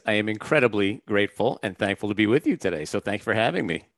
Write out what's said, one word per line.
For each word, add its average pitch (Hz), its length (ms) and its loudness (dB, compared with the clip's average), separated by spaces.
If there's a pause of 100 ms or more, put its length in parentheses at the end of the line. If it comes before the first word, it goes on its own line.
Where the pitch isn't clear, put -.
I 110 80 2
am 107 160 0
incredibly 107 800 0
grateful 104 560 0
and 95 120 -6
thankful 101 340 -2
to 104 40 -4
be 104 140 2
with 131 180 2
you 285 100 2
today. 80 300 -4
So 104 140 -4
thank 104 220 -4
you - 20 -20
for 110 100 -2
having 147 320 0
me. 85 200 -6 (120)